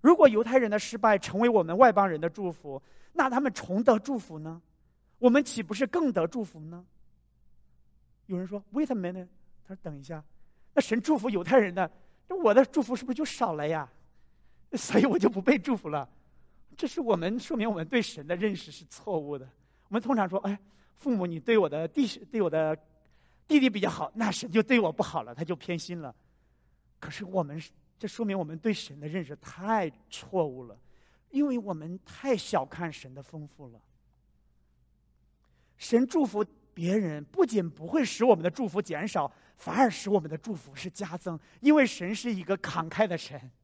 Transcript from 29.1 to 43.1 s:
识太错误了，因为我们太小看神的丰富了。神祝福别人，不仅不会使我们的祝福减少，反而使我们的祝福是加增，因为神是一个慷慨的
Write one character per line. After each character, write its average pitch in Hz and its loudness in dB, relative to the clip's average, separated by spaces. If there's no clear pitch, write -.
识 143 -12
太 190 -4
错 - -4
误 127 -12
了， 110 -20
因 285 0
为 247 -2
我 196 -6
们 165 -10
太 - -4
小 160 -2
看 165 -8
神 131 -18
的 139 -16
丰 151 -14
富 139 -20
了。 113 -20
神 240 2
祝 302 2
福 208 -2
别 175 -2
人， 156 -2
不 370 0
仅 208 0
不 156 -14
会 277 2
使 - -2
我 240 8
们 165 0
的 175 0
祝 226 -2
福 180 -4
减 165 -6
少， 156 -2
反 165 -8
而 247 4
使 - -10
我 202 2
们 156 -4
的 156 -8
祝 214 -10
福 139 -16
是 180 -12
加 175 -10
增， 165 -8
因 294 6
为 285 8
神 190 -4
是 240 -4
一 185 -4
个 190 -2
慷 165 -6
慨 208 2
的 170 -4